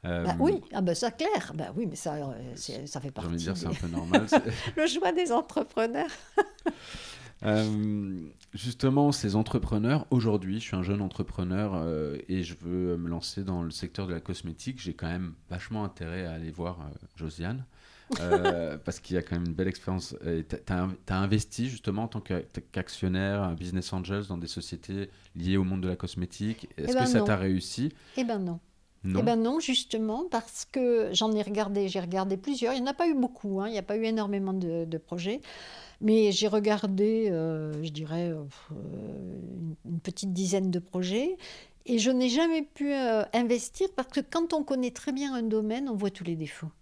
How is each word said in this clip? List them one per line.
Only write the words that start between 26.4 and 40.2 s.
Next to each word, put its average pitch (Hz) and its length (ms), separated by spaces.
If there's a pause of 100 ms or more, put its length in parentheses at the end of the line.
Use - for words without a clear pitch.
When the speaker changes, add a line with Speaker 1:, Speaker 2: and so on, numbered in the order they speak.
Speaker 1:
Est-ce 190 160
Speaker 2:
Eh - 20
ben 254 80
Speaker 1:
que 254 80
ça 240 80
Speaker 2:
non. 208 60
Speaker 1:
t'a 110 120
réussi ? 95 560 (240)
Speaker 2:
Eh 262 60
ben 233 160
non. 175 220 (440)
Speaker 1:
Non. 92 140
Speaker 2:
Eh - 60
ben 233 100
non, 233 240
justement, 233 720
parce - 400
que 240 420
j'en 214 200
ai 214 100
regardé, 202 460
j'ai 190 100
regardé 190 380
plusieurs. 240 360
Il 269 40
n'y 254 120
en - 40
a - 20
pas 339 140
eu 311 80
beaucoup, 208 440
hein, 202 60
il 233 60
n'y 214 60
a 190 40
pas 202 140
eu 226 80
énormément 202 480
de, 170 320
de 165 140
projets. 180 420 (600)
Mais 214 320
j'ai 214 160
regardé, 208 840
euh, 156 520
je 160 80
dirais, 160 400
euh, 156 120 (280)
une, 180 1040 (180)
une 165 80
petite 190 320